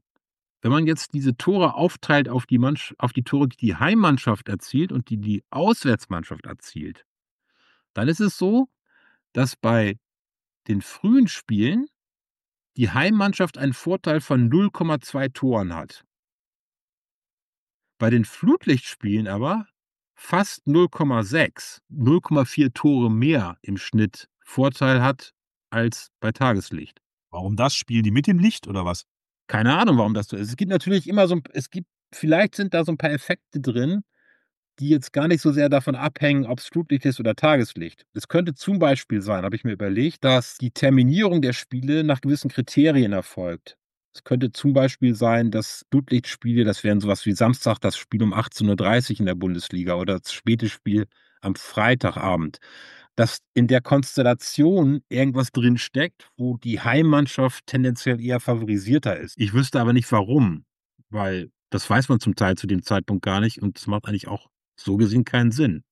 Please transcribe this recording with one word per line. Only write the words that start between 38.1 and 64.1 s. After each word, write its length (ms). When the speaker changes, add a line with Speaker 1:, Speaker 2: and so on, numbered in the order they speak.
Speaker 1:
Es 160
könnte 260
zum 240
Beispiel 420
sein, 220
habe 120
ich 100
mir 80
überlegt, 500
dass 340
die 140
Terminierung 680
der 120
Spiele 500
nach 180
gewissen 280
Kriterien 640
erfolgt. 680
Es 80
könnte 280
zum 220
Beispiel 400
sein, 380
dass 400
Flutlichtspiele, 720
das 200
wären 180
sowas 240
wie 80
Samstag 460
das 180
Spiel 260
um 100
achtzehn 360
Uhr 80
dreißig 420
in 60
der 100
Bundesliga 600
oder 220
das 140
späte 380
Spiel 360
am 140
Freitagabend, 1040
dass 220
in 140
der 140
Konstellation 1300
irgendwas 420
drin 260
steckt, 600
wo 180
die 240
Heimmannschaft 880
tendenziell 540
eher 180
favorisierter 760
ist. 200
Ich 160
wüsste 280
aber 100
nicht, 220
warum, 500
weil 420
das 200
weiß 180
man 140
zum 140
Teil 200
zu 100
dem 160
Zeitpunkt 440
gar 160
nicht 200
und 160
es 100
macht 200
eigentlich 220